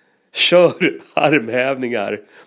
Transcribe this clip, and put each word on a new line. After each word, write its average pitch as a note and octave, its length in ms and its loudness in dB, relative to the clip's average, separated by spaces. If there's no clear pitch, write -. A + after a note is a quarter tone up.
kör - 720 2
<laughs> - 80 -20
armhävningar B2 1040 -2